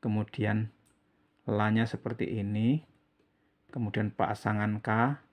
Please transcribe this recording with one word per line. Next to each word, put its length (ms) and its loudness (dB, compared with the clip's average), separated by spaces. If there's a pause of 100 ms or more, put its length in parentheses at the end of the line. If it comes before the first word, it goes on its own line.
Kemudian 640 0 (800)
lanya 400 2
seperti 400 -6 (160)
ini. 400 0 (880)
Kemudian 400 -2
pasangan 720 -2
K 320 2 (160)